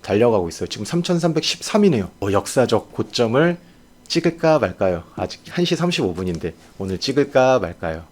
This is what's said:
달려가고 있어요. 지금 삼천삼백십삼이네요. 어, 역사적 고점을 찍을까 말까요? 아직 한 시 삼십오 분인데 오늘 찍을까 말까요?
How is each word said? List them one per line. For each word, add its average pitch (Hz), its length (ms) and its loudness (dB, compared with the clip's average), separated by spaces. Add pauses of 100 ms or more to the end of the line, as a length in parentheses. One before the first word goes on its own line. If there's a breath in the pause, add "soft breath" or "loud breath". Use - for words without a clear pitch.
달려가고 104 460 2
있어요. 85 200 -6
지금 107 180 -8
삼천삼백십삼이네요. 170 1200 0 (120)
어, 98 100 -2
역사적 110 640 0
고점을 127 640 0 (500 soft breath)
찍을까 160 520 2
말까요? 92 440 -2 (120)
아직 - 340 -8
한 175 160 -2
시 170 100 0
삼십오 160 380 -2
분인데 85 400 -4 (260 loud breath)
오늘 95 200 -4
찍을까 131 600 2
말까요? 82 520 -6